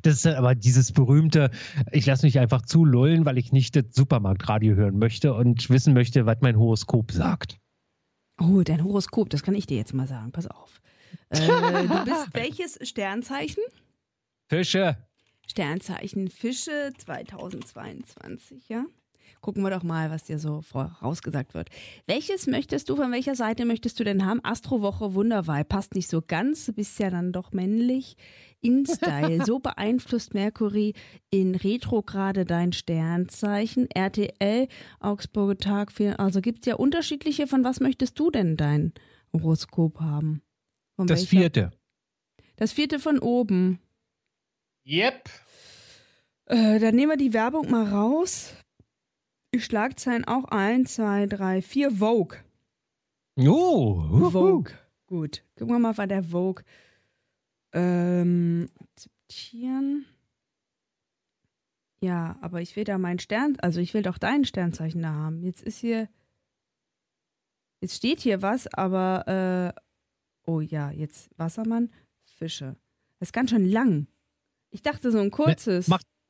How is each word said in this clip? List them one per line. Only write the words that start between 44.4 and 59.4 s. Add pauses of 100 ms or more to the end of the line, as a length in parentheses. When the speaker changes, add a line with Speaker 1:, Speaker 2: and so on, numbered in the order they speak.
Speaker 1:
Yep. (1160)
Speaker 2:
Äh,
dann
nehmen
wir
die
Werbung
mal
raus. (1000)
Die
Schlagzeilen
auch.
Eins,
zwei,
drei,
vier.
Vogue. (1000)
Speaker 1:
Oh,
huhu.
Speaker 2:
Vogue. (340)
Gut. (160)
Gucken
wir
mal
bei
der
Vogue. (1120)
Ähm, (100)
akzeptieren. (2000)